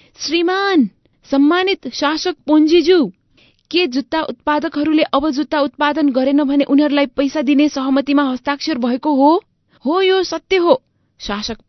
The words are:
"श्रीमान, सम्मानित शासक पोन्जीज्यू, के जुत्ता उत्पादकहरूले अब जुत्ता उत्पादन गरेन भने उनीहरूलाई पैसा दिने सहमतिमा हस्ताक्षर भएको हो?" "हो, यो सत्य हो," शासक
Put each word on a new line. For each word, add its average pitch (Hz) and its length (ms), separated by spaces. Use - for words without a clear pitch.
"श्रीमान, 349 680
सम्मानित 349 640
शासक 302 480
पोन्जीज्यू, 311 640
के 349 160
जुत्ता 269 340
उत्पादकहरूले 302 840
अब 285 260
जुत्ता 294 320
उत्पादन 294 480
गरेन 269 340
भने 285 200
उनीहरूलाई 285 420
पैसा 285 360
दिने 285 280
सहमतिमा 277 600
हस्ताक्षर 285 460
भएको 254 380
हो?" 294 280
"हो, 339 160
यो 381 220
सत्य 330 320
हो," 349 280
शासक 214 380